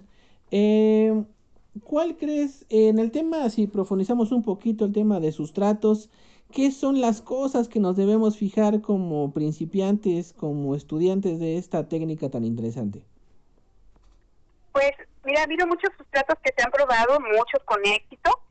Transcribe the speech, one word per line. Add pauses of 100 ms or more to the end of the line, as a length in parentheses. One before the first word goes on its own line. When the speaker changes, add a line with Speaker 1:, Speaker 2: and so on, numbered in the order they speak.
(500)
Speaker 1:
Eh... (600)
¿cuál
crees,
en
el
tema,
si
profundizamos
un
poquito
el
tema
de
sustratos, (420)
qué
son
las
cosas
que
nos
debemos
fijar
como
principiantes,
como
estudiantes
de
esta
técnica
tan
interesante? (1700)
Speaker 2:
Pues, (300)
mira,
ha
habido
muchos
sustratos
que
se
han
probado,
muchos
con
éxito